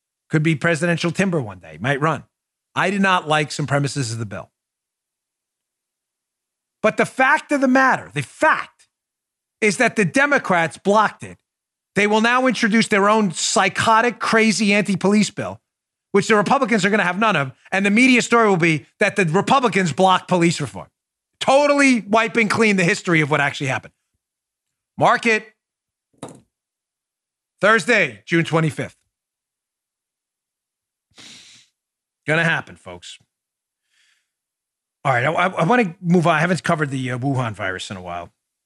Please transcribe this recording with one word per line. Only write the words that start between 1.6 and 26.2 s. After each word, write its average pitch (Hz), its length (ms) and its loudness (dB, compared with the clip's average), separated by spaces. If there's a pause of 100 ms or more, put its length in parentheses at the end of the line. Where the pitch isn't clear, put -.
day, 80 200 -20
might 131 200 -4
run. 151 240 -2 (500)
I 170 160 -2
did 202 100 -2
not 180 280 0
like 151 240 0
some 147 140 -6
premises 139 460 -4
of 113 60 -8
the 113 80 -8
bill. 98 240 -14 (2250)
But 214 140 0
the 220 100 0
fact 294 460 0
of 285 80 0
the 262 80 2
matter, 254 440 2
the 143 100 -6
fact - 640 -4 (720)
is 208 160 0
that 240 200 0
the 214 80 2
Democrats 196 720 0
blocked 202 460 0
it. - 160 -16 (560)
They 202 140 2
will 214 120 2
now 247 260 2
introduce 226 420 0
their 202 200 2
own 214 220 2
psychotic, 220 880 0
crazy 220 560 2
anti-police 208 560 0
bill, 98 300 -10 (500)
which 196 160 0
the 226 80 2
Republicans 220 500 2
are 202 60 0
gonna 202 140 0
have 180 140 -4
none 214 180 2
of. 135 160 -4 (180)
And 196 160 -2
the 202 40 0
media 247 300 4
story 226 280 2
will 196 80 2
be 165 300 0 (120)
that 196 160 0
the 202 120 0
Republicans 196 640 0
blocked 185 340 2
police 170 340 0
reform. 95 280 -12 (500)
Totally 277 640 4
wiping 226 480 0
clean 220 280 2
the 185 80 2
history 170 360 0
of 143 100 -2
what 147 100 0
actually 143 280 -4
happened. 120 260 -8 (1000)
Mark 208 300 0
it. 214 260 -2 (2000)